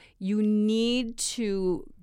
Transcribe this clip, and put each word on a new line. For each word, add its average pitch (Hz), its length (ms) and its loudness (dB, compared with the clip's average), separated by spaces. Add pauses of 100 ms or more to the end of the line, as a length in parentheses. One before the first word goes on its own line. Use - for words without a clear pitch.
(180)
you 208 240 0
need 226 760 2
to, 196 680 -2 (180)